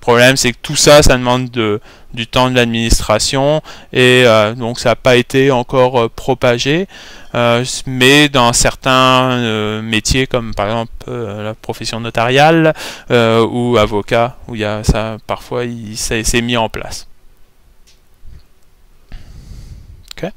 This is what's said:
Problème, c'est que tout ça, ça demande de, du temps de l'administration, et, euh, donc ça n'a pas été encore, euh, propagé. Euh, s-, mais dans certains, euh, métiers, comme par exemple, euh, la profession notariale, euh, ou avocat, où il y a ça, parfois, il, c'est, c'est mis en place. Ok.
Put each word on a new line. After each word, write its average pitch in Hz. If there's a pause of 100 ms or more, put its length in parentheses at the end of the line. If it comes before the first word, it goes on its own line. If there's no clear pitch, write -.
Problème, 123
c'est 127
que -
tout -
ça, 147
ça 143
demande 123
de, 110 (340)
du 120
temps 127
de 127
l'administration, 120 (320)
et, 127
euh, 110
donc 120
ça 123
n'a 113
pas 127
été 135
encore, 127
euh, 117
propagé. 131 (460)
Euh, 120
s-, -
mais 131
dans 123
certains, 127
euh, 110
métiers, 113
comme 113
par 101
exemple, 113 (160)
euh, 107
la 107
profession 113
notariale, 143 (360)
euh, 113
ou 120
avocat, 110 (100)
où 123
il 107
y 104
a 107
ça, 110 (100)
parfois, 123
il, 117
c'est, 110
c'est 120
mis 120
en 110
place. - (3000)
Ok. -